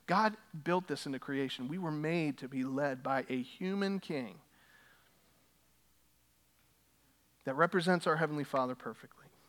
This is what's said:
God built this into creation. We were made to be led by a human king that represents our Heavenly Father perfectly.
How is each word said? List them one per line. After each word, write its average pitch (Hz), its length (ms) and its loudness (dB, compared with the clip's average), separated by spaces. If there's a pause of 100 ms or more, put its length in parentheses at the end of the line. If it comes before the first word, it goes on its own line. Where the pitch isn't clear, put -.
God 208 300 4 (300)
built 180 240 2
this 143 160 -4
into 139 120 -2
creation. 135 520 -2
We 165 80 -4
were 175 140 -2
made 156 480 0
to 127 100 -8
be 131 160 -2
led 135 360 0
by 135 280 0
a 131 120 0
human 196 580 -2
king 127 360 -4 (3000)
that 135 100 -2
represents 175 500 4
our 160 120 4
Heavenly 151 260 0
Father 131 320 0
perfectly. - 520 -14 (220)